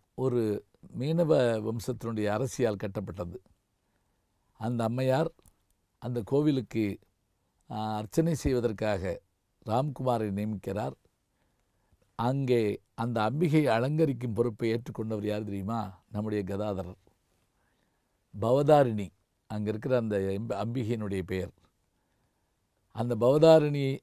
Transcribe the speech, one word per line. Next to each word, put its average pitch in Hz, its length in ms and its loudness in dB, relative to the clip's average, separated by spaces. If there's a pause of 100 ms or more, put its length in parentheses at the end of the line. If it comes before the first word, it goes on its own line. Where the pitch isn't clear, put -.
(140)
ஒரு 120 520 -2 (340)
மீனவ 143 640 2
வம்சத்தினுடைய 113 640 -4
அரசியால் 110 500 0
கட்டப்பட்டது. 92 600 -8 (1160)
அந்த 113 320 -4
அம்மையார் 131 480 0 (640)
அந்த 120 280 -6
கோவிலுக்கு, 131 720 0 (720)
அ, 120 40 -8
அர்ச்சனை 110 600 -2
செய்வதற்காக 107 840 -2 (440)
ராம்குமாரை 123 640 0
நியமிக்கிறார். 104 600 -4 (1200)
அங்கே 120 640 2 (120)
அந்த 117 300 -2
அம்பிகை 147 420 2
அலங்கரிக்கும் 127 680 0
பொறுப்பை 113 400 0
ஏற்றுக்கொண்டவர் 110 500 -6
யார் 104 200 -2
தெரியுமா? 101 680 -6
நம்முடைய 104 320 -2
கதாதரர். 95 540 -6 (1400)
பவதாரிணி, 127 680 4 (380)
அங்க 107 220 -4
இருக்கிற 117 280 -2
அந்த 107 200 0
எம்ப-, 98 360 -2
அம்பிகையினுடைய 107 680 -4
பெயர். 90 300 -6 (1400)
அந்த 120 240 -2
பவதாரிணியை 143 880 6